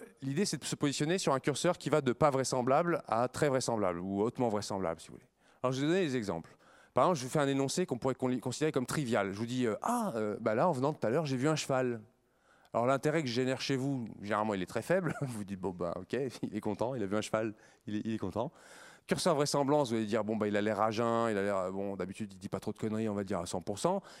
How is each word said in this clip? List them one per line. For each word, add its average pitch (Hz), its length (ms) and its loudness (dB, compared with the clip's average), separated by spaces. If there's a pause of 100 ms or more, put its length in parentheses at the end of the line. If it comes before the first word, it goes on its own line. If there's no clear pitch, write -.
(220)
l'idée, 139 220 0
c'est 165 140 -2
de - 60 -12
se - 120 -4
positionner 151 420 0
sur 160 140 2
un 131 80 2
curseur 160 380 0
qui - 120 -6
va 151 100 4
de 131 120 4
pas 151 180 4
vraisemblable 135 760 2
à 120 220 2
très - 200 0
vraisemblable, 107 520 0
ou 98 220 0
hautement 120 260 0
vraisemblable, 98 520 -2
si - 80 -20
vous - 60 -18
voulez. - 140 -20 (340)
Alors, 127 100 0
je 131 80 -2
vais 143 60 0
vous 160 60 2
donner 185 140 2
des 127 100 0
exemples. 95 400 -4 (380)
Par 131 100 6
exemple, 170 140 4
je 123 60 -6
vous 127 60 -8
fais - 80 2
un 139 100 4
énoncé 139 380 2
qu'on 127 120 -2
pourrait 160 160 0
con-, 127 240 0
considérer 131 340 -2
comme 127 140 0
trivial. 113 460 0
Je 101 60 -6
vous 117 80 -2
dis, 123 200 0
euh, « 104 160 2
Ah, 226 340 -2
euh, 107 240 -2
bah 110 140 0
là, 147 140 4
en 175 40 2
venant 135 200 0
tout 139 140 -4
à 107 40 2
l'heure, 156 160 2
j'ai 135 100 -2
vu 127 120 0
un 156 80 2
cheval. » 127 440 -2 (760)
Alors, 117 120 2
l'intérêt 147 360 2
que 131 60 -2
je 120 40 -2
génère 127 300 0
chez 139 140 0
vous, 131 320 -2 (120)
généralement, 104 320 0
il 95 100 0
est 90 40 -4
très - 160 -4
faible. 170 360 0
<laughs> - 40 -8
Vous 120 200 -6
dites, « 98 180 -8
Bon, 95 100 -2
bah, 87 260 -4
ok, 92 160 -12
<laughs> 123 300 -4
il 123 120 -6
est 107 60 -4
content, 107 340 -2
il 120 80 -4
a 98 40 -2
vu 98 100 -2
un 107 60 0
cheval, 110 320 -2 (320)
il 107 100 -4
est, 104 80 -2
il 110 100 -2
est 107 40 -2
content. » 104 340 -4 (540)
Curseur 175 280 2
vraisemblance, 143 540 4
vous 113 60 0
allez 113 100 2
dire, « 107 200 2
Bon, 110 120 0
bah, 107 120 2
il 101 80 2
a 101 40 2
l'air 104 220 2
à 110 80 4
jeun, 117 400 2
il 104 80 0
a 98 40 2
l'air, 95 300 0
bon, 98 240 -4
d'habitude, 98 360 -6
il 95 60 -20
dit 98 120 -10
pas 98 100 -4
trop 110 120 -4
de - 60 -18
conneries, 110 300 -2
on 104 60 -2
va 101 100 0
dire 95 140 -2
à 87 80 -4
cent 92 160 -4
pour 101 160 -6
cent. » 185 240 0 (180)